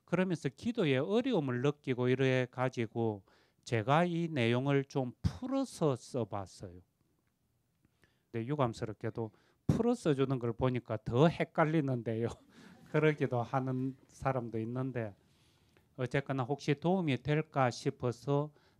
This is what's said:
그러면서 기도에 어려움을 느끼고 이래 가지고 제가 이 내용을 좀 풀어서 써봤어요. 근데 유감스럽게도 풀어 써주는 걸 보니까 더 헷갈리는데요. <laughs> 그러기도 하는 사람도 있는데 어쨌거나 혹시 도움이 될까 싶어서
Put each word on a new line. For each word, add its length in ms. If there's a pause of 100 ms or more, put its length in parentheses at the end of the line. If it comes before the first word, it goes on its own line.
그러면서 460
기도에 480
어려움을 640
느끼고 480
이래 420
가지고 720 (400)
제가 400
이 260
내용을 540
좀 380
풀어서 760
써봤어요. 840 (1500)
근데 160
유감스럽게도 840 (360)
풀어 260
써주는 460
걸 140
보니까 500
더 240
헷갈리는데요. 1000
<laughs> 640
그러기도 500
하는 540 (120)
사람도 520
있는데 540 (840)
어쨌거나 460
혹시 320
도움이 480
될까 460
싶어서 840 (280)